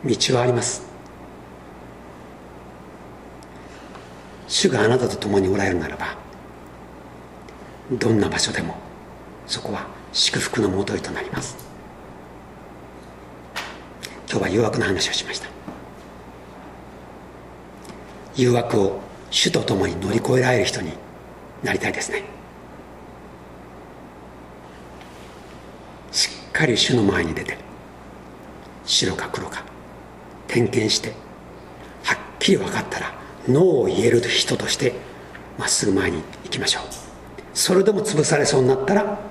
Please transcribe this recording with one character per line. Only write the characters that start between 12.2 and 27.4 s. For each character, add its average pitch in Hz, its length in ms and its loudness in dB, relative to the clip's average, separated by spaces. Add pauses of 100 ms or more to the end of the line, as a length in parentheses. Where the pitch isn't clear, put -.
今 - 120 2
日 - 20 2
は 98 80 2
誘 104 100 6
惑 117 180 4
の 113 60 4
話 92 240 2
を - 60 -2
し - 100 0
ま - 80 -6
し - 60 -4
た。 - 100 -8 (3000)
誘 123 140 8
惑 117 280 6
を 98 200 4 (320)
主 - 180 4
と - 140 4
共 98 240 4
に 85 120 -2
乗 95 120 0
り 117 60 4
越 123 200 6
え 127 40 6
ら 127 100 6
れ 117 80 6
る 95 40 4
人 - 160 0
に 82 120 -4 (720)
な - 80 2
り - 80 2
た - 80 0
い - 40 0
で - 80 -4
す - 120 -4
ね。 403 100 -2 (4000)
し - 180 2 (180)
っ - 40 -8
か - 120 4
り 123 120 4
主 - 180 6
の 117 80 6
前 95 220 6
に 80 100 0
出 - 80 -2